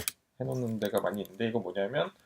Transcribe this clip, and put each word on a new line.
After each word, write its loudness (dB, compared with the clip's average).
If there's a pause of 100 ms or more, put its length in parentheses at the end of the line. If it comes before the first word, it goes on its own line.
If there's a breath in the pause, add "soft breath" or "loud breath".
(400)
해놓는 -2
데가 2
많이 0
있는데, -2
이거 2
뭐냐면 0 (140 soft breath)